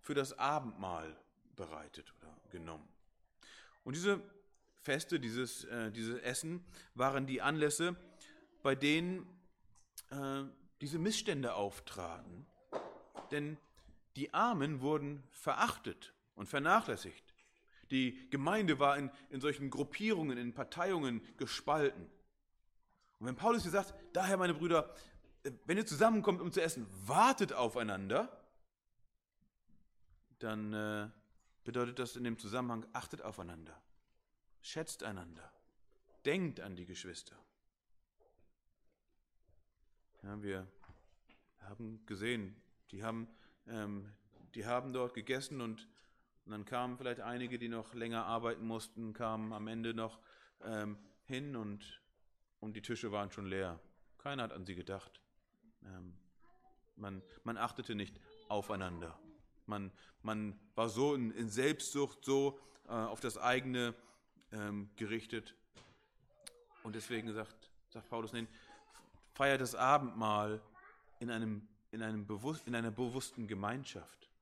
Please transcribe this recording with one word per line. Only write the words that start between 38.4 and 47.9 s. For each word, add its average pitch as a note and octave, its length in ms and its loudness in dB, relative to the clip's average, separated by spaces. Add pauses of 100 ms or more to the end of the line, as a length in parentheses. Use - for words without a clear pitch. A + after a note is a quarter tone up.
Ja, G2+ 180 -8
wir F#2+ 260 -4 (920)
haben A2 460 -12
gesehen, G#2+ 500 -4 (360)
die G2 120 -8
haben, A2+ 240 -4 (400)
ähm, G#2 440 -6 (440)
die G#2+ 100 -6
haben B2 280 -2
dort B2 200 0
gegessen C3 480 -4
und, A2 260 -6 (580)
und G#2+ 60 -14
dann G#2 140 -8
kamen B2 320 -2
vielleicht B2 240 -4
einige, A#2+ 380 -4
die A#2 100 -4
noch A2+ 240 -6